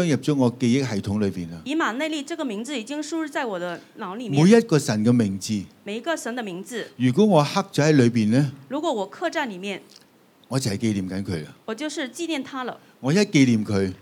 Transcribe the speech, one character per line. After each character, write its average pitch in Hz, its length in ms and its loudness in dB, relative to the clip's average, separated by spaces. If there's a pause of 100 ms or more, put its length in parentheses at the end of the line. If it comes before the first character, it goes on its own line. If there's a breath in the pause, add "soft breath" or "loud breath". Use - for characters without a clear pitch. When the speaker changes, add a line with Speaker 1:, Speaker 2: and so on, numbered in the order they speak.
Speaker 1:
入 143 80 2
咗 151 180 -2
我 123 240 2
記 127 240 2
憶 127 100 -4
系 98 80 -4
統 101 180 -2
裏 104 80 0
邊 90 240 -6
啦。 82 140 -14
Speaker 2:
以 262 80 -6
馬 311 200 -2
內 302 160 -4
利 311 120 -4
這 302 160 -8
個 311 80 -4
名 220 180 -6
字 277 160 -8
已 214 40 -6
經 285 180 -8
輸 302 160 -8
入 320 100 -4
在 294 180 -4
我 208 120 -4
的 175 220 -6 (200)
腦 190 160 -10
裡 240 140 -8
面。 143 140 4
Speaker 1:
每 185 80 8
一 233 100 8
個 196 160 2
神 110 260 0
嘅 117 80 4
名 104 280 2
字。 104 200 -4 (240)
Speaker 2:
每 208 140 -8
一 240 40 -10
個 330 140 -4
神 240 200 -8
的 254 80 -6
名 185 200 -10
字。 214 240 -10 (100)
Speaker 1:
如 127 140 2
果 185 140 6
我 175 180 6
刻 190 300 -2
咗 143 100 2
喺 156 100 6
裏 135 180 8
邊 110 180 2
呢？ 131 220 4 (180)
Speaker 2:
如 269 100 -4
果 311 140 -2
我 233 140 -4
刻 - 240 -6
在 302 160 -2
裡 190 120 -12
面。 190 220 -10 (680)
Speaker 1:
我 131 100 -2
就 127 100 -2
係 98 80 -2
紀 110 160 0
念 95 160 -4
緊 95 140 -6
佢 85 220 -6
啦。 - 100 -18 (100)
Speaker 2:
我 220 80 -8
就 294 160 -6
是 302 220 -6
紀 330 160 -8
念 311 160 -4
他 262 200 -10
了。 220 140 -10 (220 soft breath)
Speaker 1:
我 131 120 0
一 170 60 4
紀 180 280 4
念 110 200 4
佢。 98 260 0 (100)